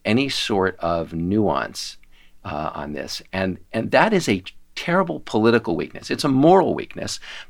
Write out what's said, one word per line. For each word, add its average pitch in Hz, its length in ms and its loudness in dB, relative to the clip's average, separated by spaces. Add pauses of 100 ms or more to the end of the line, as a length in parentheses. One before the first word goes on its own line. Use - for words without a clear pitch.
any 127 240 2
sort 95 500 -2
of 85 340 -2
nuance, 85 840 -2 (480)
uh, 76 280 -6
on 73 200 -10
this. - 280 -10 (120)
And, 95 260 -2 (140)
and 113 180 -4
that 180 220 4
is 170 160 2
a 98 140 0 (320)
terrible 175 500 -2
political 113 500 2
weakness. - 340 -8
It's 135 140 -2
a 147 60 0
moral 151 440 6
weakness, - 460 -8 (300)